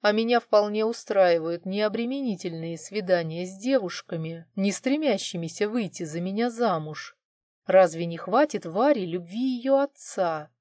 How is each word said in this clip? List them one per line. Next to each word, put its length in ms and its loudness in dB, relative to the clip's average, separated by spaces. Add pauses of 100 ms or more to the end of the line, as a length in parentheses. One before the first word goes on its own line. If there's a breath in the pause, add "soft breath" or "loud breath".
А 100 4
меня 280 2
вполне 440 2
устраивают 800 2
необременительные 1120 -4
свидания 720 -2
с 100 -12
девушками, 880 -4 (100)
не 160 0
стремящимися 960 -2
выйти 340 -4
за 180 -6
меня 300 -2
замуж. 680 -4 (500)
Разве 400 6
не 100 -6
хватит 480 0
Варе 400 2
любви 540 -4
её 200 2
отца? 720 -2 (100)